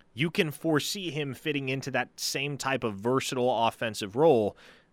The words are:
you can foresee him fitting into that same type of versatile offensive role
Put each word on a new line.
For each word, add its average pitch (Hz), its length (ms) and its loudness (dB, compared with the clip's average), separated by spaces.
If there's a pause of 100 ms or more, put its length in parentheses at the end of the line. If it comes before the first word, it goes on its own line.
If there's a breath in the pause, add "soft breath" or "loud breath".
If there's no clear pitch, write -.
(140 soft breath)
you 151 160 0
can 160 200 0
foresee 160 600 -2
him 143 240 -6
fitting 143 340 -4
into 131 220 -4
that 123 280 -4
same 143 380 -4
type 135 260 -2
of 110 120 -2
versatile 123 720 0
offensive 110 500 -4
role 123 400 6 (360 soft breath)